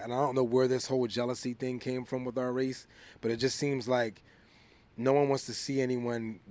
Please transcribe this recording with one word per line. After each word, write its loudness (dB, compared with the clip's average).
and -6
I -2
don't 2
know 6
where 4
this 0
whole 0
jealousy -2
thing -4
came -4
from -4
with -4
our -2
race, -4
but 0
it -2
just 2
seems 0
like 0
no 2
one 4
wants 0
to -8
see -2
anyone -2